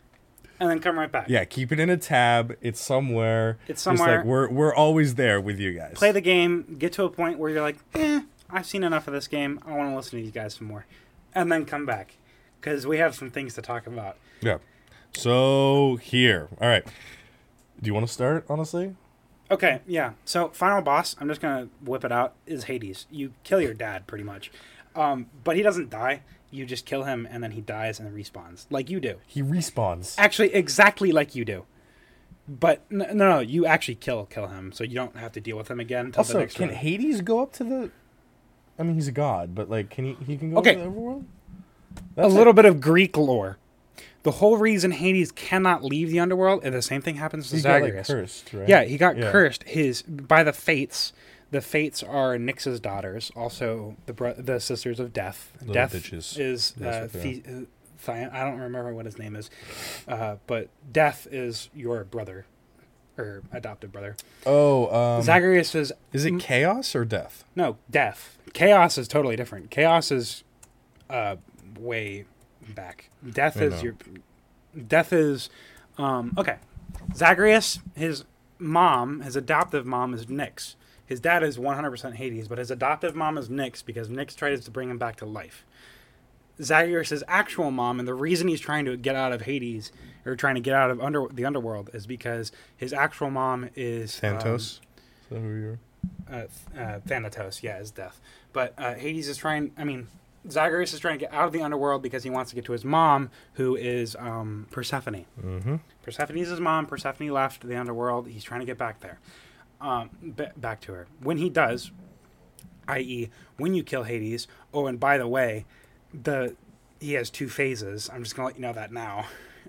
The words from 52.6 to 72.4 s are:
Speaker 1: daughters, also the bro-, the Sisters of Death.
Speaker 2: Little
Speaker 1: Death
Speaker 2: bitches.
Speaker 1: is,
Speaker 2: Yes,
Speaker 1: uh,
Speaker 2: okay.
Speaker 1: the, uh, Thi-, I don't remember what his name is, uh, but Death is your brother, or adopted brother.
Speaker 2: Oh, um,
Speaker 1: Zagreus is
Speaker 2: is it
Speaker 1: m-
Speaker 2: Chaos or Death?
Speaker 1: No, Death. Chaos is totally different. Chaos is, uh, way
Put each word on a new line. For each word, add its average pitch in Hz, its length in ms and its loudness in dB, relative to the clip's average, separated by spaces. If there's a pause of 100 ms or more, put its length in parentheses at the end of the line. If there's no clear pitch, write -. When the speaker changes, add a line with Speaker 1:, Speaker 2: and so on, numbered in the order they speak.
Speaker 1:
daughters, 98 560 -8
also 113 600 -6 (120)
the 123 60 -10
bro-, 120 200 -4
the 127 260 -4
Sisters 120 400 -4
of 123 140 -8
Death. 98 480 -8
Speaker 2:
Little 113 140 -6
Speaker 1:
Death 123 180 0
Speaker 2:
bitches. 85 460 -10
Speaker 1:
is, 127 380 -2
Speaker 2:
Yes, 117 380 -6
Speaker 1:
uh, - 20 -10
Speaker 2:
okay. 127 280 -6
Speaker 1:
the, 131 60 -14
uh, 127 100 -12 (360)
Thi-, - 160 -8 (180)
I 131 120 -6
don't 131 160 -4
remember 123 360 -8
what 113 100 -10
his 110 140 -14
name 107 160 -10
is, 107 140 -12 (580)
uh, 110 280 -4 (120)
but 117 220 -4 (220)
Death 147 400 2
is 123 420 -8
your 120 300 -6
brother, 98 420 -10 (720)
or 101 260 -12 (100)
adopted 107 380 -12
brother. 101 240 -12 (300)
Speaker 2:
Oh, 139 480 6 (240)
um, 117 60 2
Speaker 1:
Zagreus 175 520 6
is 147 180 -2 (180)
Speaker 2:
is 139 140 0
it 170 80 2
Speaker 1:
m- 175 60 0
Speaker 2:
Chaos 175 560 2
or 120 100 0
Death? 101 380 -6 (120)
Speaker 1:
No, 143 220 0 (120)
Death. - 480 0 (160)
Chaos 175 440 8
is 123 100 -4
totally 135 280 2
different. 107 360 -8
Chaos 160 400 4
is, 123 320 -2 (680)
uh, 104 260 -4 (440)
way 107 460 -8 (500)